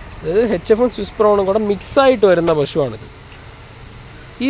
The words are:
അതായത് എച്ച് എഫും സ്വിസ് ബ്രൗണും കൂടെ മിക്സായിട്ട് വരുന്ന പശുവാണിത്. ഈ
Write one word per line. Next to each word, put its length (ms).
അതായത് 340
എച്ച് 160
എഫും 220
സ്വിസ് 220
ബ്രൗണും 300
കൂടെ 120
മിക്സായിട്ട് 600
വരുന്ന 300
പശുവാണിത്. 480
ഈ 40